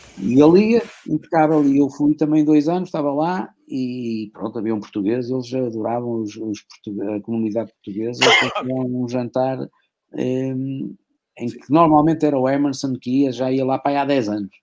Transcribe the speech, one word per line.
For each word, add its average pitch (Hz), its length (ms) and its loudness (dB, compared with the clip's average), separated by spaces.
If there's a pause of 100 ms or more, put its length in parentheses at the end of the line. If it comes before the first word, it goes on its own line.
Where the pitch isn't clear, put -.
(200)
E 120 220 4
ele 185 300 8
ia, 233 120 4 (240)
impecável, 156 580 2
e 139 120 4
eu 143 120 4
fui 147 260 0
também 151 280 2
dois 151 240 4
anos, 180 220 -2
estava 143 240 -2
lá, 170 360 -2 (180)
e 120 680 -6
pronto, 110 240 -8
havia 110 160 -2
um 107 60 -2
português, 110 500 -2
eles 127 240 -6
adoravam 117 680 -4
os, 104 160 -8
os 110 260 -8
portu-, - 400 -12
a 101 180 -4
comunidade 110 500 -4
portuguesa, 113 540 -6
e 123 240 4
foi 127 240 -6
um 127 340 -4
jantar, 127 520 -4 (540)
em, 131 840 -4 (400)
em 120 100 -8
que - 240 -8
normalmente 156 540 4
era 143 120 2
o 131 120 2
Emerson 139 500 -2
que 131 240 0
ia, 135 80 0
já 127 200 -2
ia 135 120 0
lá 131 140 0
para 143 140 -2
aí 143 60 0
há 139 80 0
dez 135 220 0
anos, 104 220 -4 (140)